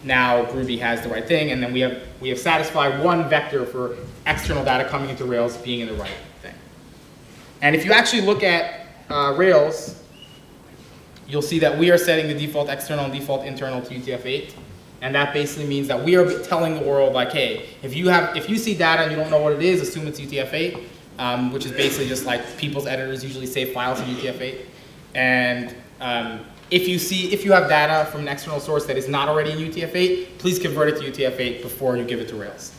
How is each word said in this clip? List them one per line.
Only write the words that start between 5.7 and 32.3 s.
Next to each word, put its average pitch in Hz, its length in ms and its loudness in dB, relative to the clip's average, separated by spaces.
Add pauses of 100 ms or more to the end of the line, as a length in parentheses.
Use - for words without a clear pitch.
in 113 60 -6
the 110 80 -8
right 101 160 -8 (300)
thing. 98 120 -16 (1080)
And 147 140 6
if 160 80 2
you 190 80 2
actually 233 300 6
look 202 220 2
at, 170 440 0 (220)
uh, 143 260 0
Rails, 160 600 4 (1300)
you'll 143 140 -2
see 160 180 0
that 147 180 4
we 175 120 6
are 175 80 8
setting 160 300 4
the 147 80 -2
default 147 340 -2
external 139 360 -4
and 131 80 -4
default 135 320 -4
internal 131 360 -6
to 127 120 -12
U 123 80 -10
T 131 120 -6
F 123 120 -6
eight. 139 300 -6 (460)
And 131 120 -4
that 143 200 0
basically 147 340 -2
means 139 220 -2
that 123 140 0
we 175 120 4
are 175 280 4
telling 165 320 0
the 147 60 -4
world, 139 320 4
like, 123 180 2
"Hey, 120 380 -2 (140)
if 135 120 -8
you 180 140 2
have, 170 260 4
if 156 140 -6
you 220 80 0
see 226 160 -2
data 160 300 4
and 156 80 0
you 156 60 -2
don't 156 120 -2
know 151 100 6
what 151 140 4
it 143 80 0
is, 175 200 4
assume 151 260 -6
it's 147 120 -8
U 139 60 -12
T 135 140 -4
F 131 140 -4
eight," 170 240 -2 (420)
um, 123 320 -2
which 135 140 -4
is 131 60 -8
basically 135 360 0
just, 127 180 -4
like, 120 320 -4
people's 143 300 -4
editors 131 360 -4
usually 131 220 -10
save 127 280 -4
files 123 260 -2
in 123 100 -6
U 123 60 -4
T 131 120 -6
F 123 140 -6
eight. 131 200 -8 (520)
And, 123 640 0 (260)
um, 120 400 -4 (280)
if 180 180 4
you 180 100 0
see, 185 340 -2
if 202 140 -2
you 202 60 6
have 180 180 8
data 151 420 4
from 147 100 -8
an 143 60 -6
external 143 320 -6
source 147 260 -2
that 135 120 -2
is 131 100 -4
not 143 220 0
already 151 220 2
in 156 80 -4
U 160 120 -6
T 170 120 -4
F 180 120 -6
eight, 180 440 0
please 180 180 0
convert 151 320 2
it 151 80 -2
to 139 80 -6
U 131 60 -6
T 131 140 -2
F 127 140 -2
eight 123 220 -4
before 123 340 -2
you 120 80 -2
give 117 160 -4
it 117 100 -6
to 113 60 -10